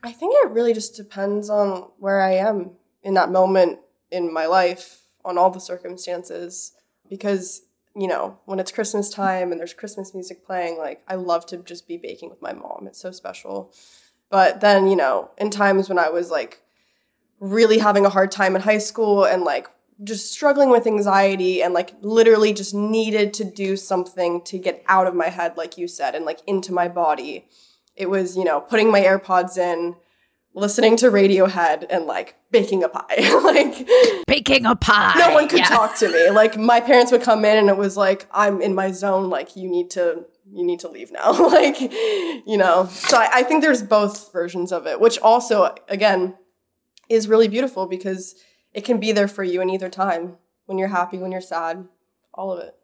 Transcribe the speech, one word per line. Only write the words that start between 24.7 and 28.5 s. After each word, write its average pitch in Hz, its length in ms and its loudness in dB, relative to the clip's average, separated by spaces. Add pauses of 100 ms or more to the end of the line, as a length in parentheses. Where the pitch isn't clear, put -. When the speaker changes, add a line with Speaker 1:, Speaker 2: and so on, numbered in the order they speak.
Speaker 1:
out 185 180 4
of 180 80 -4
my 170 140 -2
head, 175 280 -6
like 165 220 -12
you 175 100 -8
said, 143 260 -6
and, 160 100 -6
like, 160 220 -8
into 190 260 -4
my 175 160 -2
body, 151 580 -4 (500)
it 190 120 -6
was, 185 280 -4
you 185 80 -4
know, 151 160 0